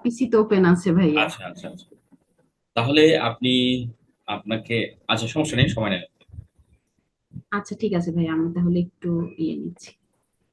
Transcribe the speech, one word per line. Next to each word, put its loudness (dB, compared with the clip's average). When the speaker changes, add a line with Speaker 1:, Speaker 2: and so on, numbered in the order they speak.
Speaker 1:
পিসি -2
তে 4
ওপেন 4
আছে 4
ভাইয়া। 4
Speaker 2:
আচ্ছা, -6
আচ্ছা, -14
আচ্ছা। -20
তাহলে 4
আপনি 0
আপনাকে, -6
আচ্ছা -2
সমস্যা -4
নেই, 4
সময় -4
নেন। -4
Speaker 1:
আচ্ছা -8
ঠিক -4
আছে -2
ভাইয়া, -2
আমি -2
তাহলে 0
একটু -4
ইয়ে -4
নিচ্ছি। -12